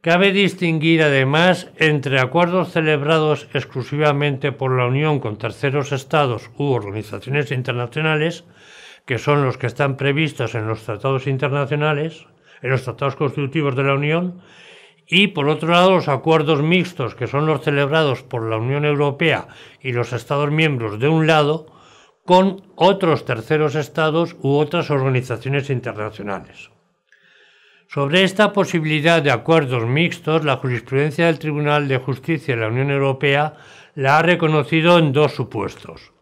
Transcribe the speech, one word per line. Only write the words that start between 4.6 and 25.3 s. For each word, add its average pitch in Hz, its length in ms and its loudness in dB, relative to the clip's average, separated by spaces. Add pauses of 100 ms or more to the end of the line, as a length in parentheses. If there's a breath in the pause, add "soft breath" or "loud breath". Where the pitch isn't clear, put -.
la 123 120 2
Unión 143 320 0
con 107 180 -6
terceros 135 540 -4
estados 131 680 -2
u 143 140 -2
organizaciones 110 800 -4
internacionales, 151 960 -4 (600 loud breath)
que 120 140 -4
son 147 260 2
los 120 140 -2
que 123 80 -4
están 135 300 -2
previstos 139 580 -2
en 107 120 -4
los 110 160 -6
tratados 131 440 -4
internacionales, 143 1000 -2 (380 soft breath)
en 127 80 -2
los 131 120 0
tratados 131 320 -6
constitutivos 143 600 -2
de 135 80 -2
la 139 100 0
Unión, 165 480 -2 (720 loud breath)
y 196 140 4
por 147 220 -2
otro 156 200 -2
lado 180 220 6
los 160 160 2
acuerdos 151 560 2
mixtos, 165 520 -2
que 120 120 -6
son 143 180 -2
los 151 160 0
celebrados 143 640 0
por 113 260 -6
la 110 60 -2
Unión 135 300 -2
Europea 143 640 0 (320 loud breath)
y 131 100 -6
los 120 220 -4
estados 143 380 -2
miembros 127 480 -2
de 139 100 2
un 160 180 2
lado, 156 400 2 (560 soft breath)
con 185 400 2 (120)
otros 175 500 2
terceros 139 500 -2
estados 156 680 -2
u 139 140 0
otras 151 340 0
organizaciones 135 800 -2